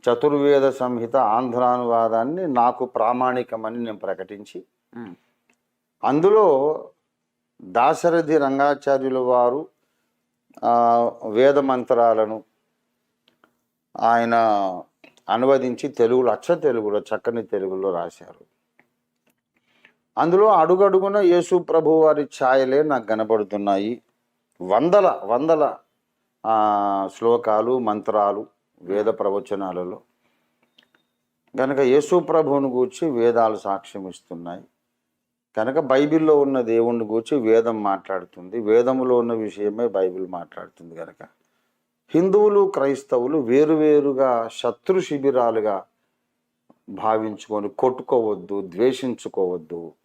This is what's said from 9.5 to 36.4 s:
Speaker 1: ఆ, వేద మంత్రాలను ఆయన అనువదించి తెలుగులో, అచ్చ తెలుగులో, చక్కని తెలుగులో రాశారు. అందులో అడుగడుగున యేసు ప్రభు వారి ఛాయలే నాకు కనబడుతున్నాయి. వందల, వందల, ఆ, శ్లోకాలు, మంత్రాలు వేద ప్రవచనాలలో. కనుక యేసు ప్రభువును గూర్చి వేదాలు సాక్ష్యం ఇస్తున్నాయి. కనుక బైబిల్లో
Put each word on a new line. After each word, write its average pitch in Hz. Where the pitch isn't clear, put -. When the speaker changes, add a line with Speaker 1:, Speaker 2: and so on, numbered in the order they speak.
Speaker 1:
ఆ, 117
వేద 131
మంత్రాలను 117
ఆయన 117
అనువదించి 127
తెలుగులో, 120
అచ్చ 170
తెలుగులో, 113
చక్కని 113
తెలుగులో 95
రాశారు. 87
అందులో 180
అడుగడుగున 190
యేసు 180
ప్రభు 160
వారి 156
ఛాయలే 135
నాకు 135
కనబడుతున్నాయి. 104
వందల, 151
వందల, 135
ఆ, 101
శ్లోకాలు, 117
మంత్రాలు 104
వేద 98
ప్రవచనాలలో. 98
కనుక 131
యేసు 143
ప్రభువును 143
గూర్చి 127
వేదాలు 117
సాక్ష్యం 98
ఇస్తున్నాయి. 87
కనుక 123
బైబిల్లో 147